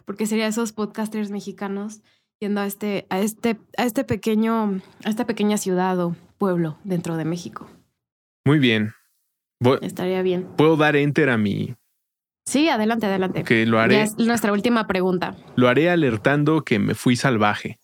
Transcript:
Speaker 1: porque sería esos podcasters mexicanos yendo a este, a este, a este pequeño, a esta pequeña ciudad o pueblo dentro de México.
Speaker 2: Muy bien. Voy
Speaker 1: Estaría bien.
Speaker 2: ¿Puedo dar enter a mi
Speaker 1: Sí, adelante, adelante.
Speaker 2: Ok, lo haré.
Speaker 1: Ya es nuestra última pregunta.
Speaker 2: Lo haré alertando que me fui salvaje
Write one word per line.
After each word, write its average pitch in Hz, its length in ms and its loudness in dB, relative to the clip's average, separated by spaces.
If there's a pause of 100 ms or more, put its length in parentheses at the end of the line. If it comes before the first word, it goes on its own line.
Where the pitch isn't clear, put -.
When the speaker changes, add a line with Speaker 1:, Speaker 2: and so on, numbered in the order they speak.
Speaker 1:
porque 202 200 -6
sería 220 200 0
esos 220 260 -2
podcasters 214 580 -6
mexicanos 202 680 -8 (400)
yendo 208 220 -2
a 202 40 -2
este, 202 440 -6
a 185 100 -2
este, 220 380 -2 (180)
a 220 80 0
este 254 200 -2
pequeño, 220 760 0 (240)
a - 60 -4
esta 226 160 -2
pequeña 208 320 0
ciudad 185 420 0
o 170 160 -2 (220)
pueblo 170 460 -2
dentro 170 320 -4
de 156 100 -4
México. - 420 -8 (800)
Speaker 2:
Muy 147 120 6
bien. 110 360 2 (680)
Voy 123 220 4
Speaker 1:
Estaría 185 400 -4
bien. 180 240 -2 (100)
Speaker 2:
¿Puedo 156 200 6
dar 151 200 4
enter 143 320 2
a 123 80 2
mi 104 380 -2 (720)
Speaker 1:
Sí, 302 220 2
adelante, 220 380 0
adelante. 190 360 -2
Speaker 2:
Ok, - 80 -4 (180)
lo 113 100 4
haré. 113 180 4
Speaker 1:
Ya 208 60 4
es 214 140 -4
nuestra 226 360 0
última 214 340 0
pregunta. 185 500 -2 (200)
Speaker 2:
Lo 123 120 4
haré 143 220 4
alertando 147 720 2
que 113 140 0
me 101 160 0
fui 123 200 2
salvaje 110 680 0